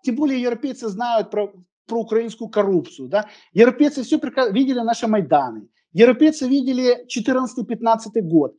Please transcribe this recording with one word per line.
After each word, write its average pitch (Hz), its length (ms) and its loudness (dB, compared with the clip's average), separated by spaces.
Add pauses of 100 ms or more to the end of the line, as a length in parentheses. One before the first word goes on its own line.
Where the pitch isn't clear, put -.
тем 233 140 -4
более 269 240 0
европейцы 240 480 -6
знают 214 420 -2
про, 202 220 -4 (340)
про 233 140 -4
украинскую 226 480 -4
коррупцию, 180 600 -2
да. 202 180 -2 (260)
Европейцы 254 500 2
все 294 160 0
прека-, 254 320 -2
видели 254 300 0
наши 233 260 -4
Майданы, 143 640 0 (240)
европейцы 254 560 4
видели 254 580 0
четырнадцатый-пятнадцатый 226 1160 -2
год, 156 360 2